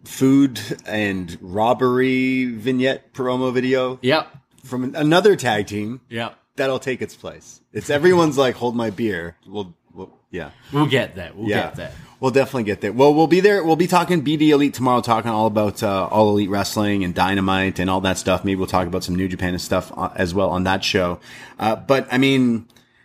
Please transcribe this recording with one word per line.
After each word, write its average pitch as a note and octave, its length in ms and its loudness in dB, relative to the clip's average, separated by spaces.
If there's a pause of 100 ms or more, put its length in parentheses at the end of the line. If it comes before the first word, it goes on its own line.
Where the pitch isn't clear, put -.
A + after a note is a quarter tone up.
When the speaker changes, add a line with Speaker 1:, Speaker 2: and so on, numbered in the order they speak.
Speaker 1:
food C3+ 540 2 (260)
and F#2+ 560 -4
robbery B2+ 1040 0
vignette B2+ 680 -2
promo B2+ 380 -2
video B2+ 520 0
Speaker 2:
Yep. C3+ 260 0 (340)
Speaker 1:
from B2+ 220 -6
an-, B2 100 -8
another E3+ 400 4
tag G#2+ 320 -2
team G#2 420 -8
Speaker 2:
Yep. A#2 280 -10 (180)
Speaker 1:
that'll C3+ 240 -2
take B2+ 220 -6
its - 140 -10
place. - 440 -18 (140)
It's G#2 160 -8
everyone's D#3 480 4
like, C3 180 2
"Hold A#2 200 -4
my A#2 160 -2
beer." F2+ 440 -6 (100)
We'll, F#2+ 300 -12 (160)
we'll, F#2 260 -18 (120)
yeah. D#2 220 -12 (200)
Speaker 2:
We'll D3 140 2
get B2 300 -2
there. E2+ 200 -14
We'll G2+ 140 -8
Speaker 1:
Yeah. G2 140 -2
Speaker 2:
get E2 120 -12
there. E2+ 160 -12 (280)
Speaker 1:
We'll C3 100 -2
definitely B2+ 360 0
get G2 160 -4
there. G#2 120 -4
Well, C#3+ 220 6
we'll D#3+ 100 4
be E3 140 4
there. G3 240 2
We'll D#3+ 120 2
be E3+ 120 0
talking F3+ 340 2
B D3+ 160 -2
D D3+ 140 4
Elite C#3+ 240 4
tomorrow, B2 260 2
talking A2+ 300 0
all A2 160 2
about, G#2 340 -2
uh, G2 300 0
All G#2+ 180 4
Elite G#2 220 0
Wrestling G2+ 520 -2
and F2 120 -4
Dynamite F#2+ 640 0
and F#2 100 0
all F#2+ 120 0
that F#2 180 -2
stuff. F#2 260 -2
Maybe G2 120 0
we'll F#2 100 -2
talk F#2 180 0
about F2+ 180 -6
some F2+ 120 -4
New F#2 120 -2
Japan F2+ 260 -4
and F2 80 -6
stuff, - 360 -4
uh, F2+ 180 -4
as F#2 160 -2
well F#2 200 0
on F#2 140 -2
that F#2+ 180 -2
show. F2 360 -2 (380)
Uh, A2 180 -2
but, C3 360 0
I B2 80 0
mean, B2+ 480 2 (380)